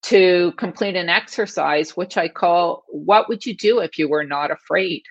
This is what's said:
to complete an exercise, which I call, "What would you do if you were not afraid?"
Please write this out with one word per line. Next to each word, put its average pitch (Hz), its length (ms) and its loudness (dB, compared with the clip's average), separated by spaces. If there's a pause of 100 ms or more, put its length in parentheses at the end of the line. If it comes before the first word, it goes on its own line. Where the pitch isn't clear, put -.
to 180 560 4
complete 196 380 -4
an 175 120 -4
exercise, 156 880 -2
which 180 220 -6
I 165 100 -2
call, 175 600 0
"What 196 400 2
would 214 180 -6
you 226 100 -8
do 220 240 2
if 165 180 -6
you 156 100 0
were 151 160 0
not 143 260 -4
afraid?" 180 600 -2